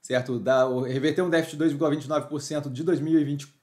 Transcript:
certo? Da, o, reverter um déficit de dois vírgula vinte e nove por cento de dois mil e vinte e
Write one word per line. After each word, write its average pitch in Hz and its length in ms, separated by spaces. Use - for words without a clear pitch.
certo? 123 360
Da, 127 300
o, 127 140
reverter 135 400
um 180 80
déficit 165 220
de 147 60
dois 156 140
vírgula 151 180
vinte 156 140
e 131 40
nove 147 200
por 151 140
cento 143 260
de 127 160
dois 160 160
mil 160 180
e 151 60
vinte 143 200
e - 40